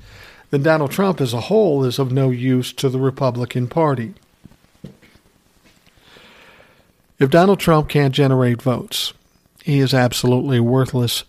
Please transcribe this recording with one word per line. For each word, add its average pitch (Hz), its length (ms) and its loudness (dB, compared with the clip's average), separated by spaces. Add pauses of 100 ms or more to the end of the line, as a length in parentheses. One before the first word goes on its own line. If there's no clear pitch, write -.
(500)
then 143 120 0
Donald 156 280 2
Trump 190 280 -2
as 127 140 -2
a 120 80 -4
whole 180 420 0
is 123 160 -2
of 127 140 -2
no 135 160 2
use 127 460 -2
to 135 160 -2
the 127 80 -4
Republican 127 720 -4
Party. 143 440 -2 (3000)
If 135 120 2
Donald 185 280 4
Trump 151 300 2
can't 139 260 0
generate 127 460 2
votes, - 540 -4 (480)
he 143 180 0
is 135 140 0
absolutely 123 640 0
worthless 123 680 0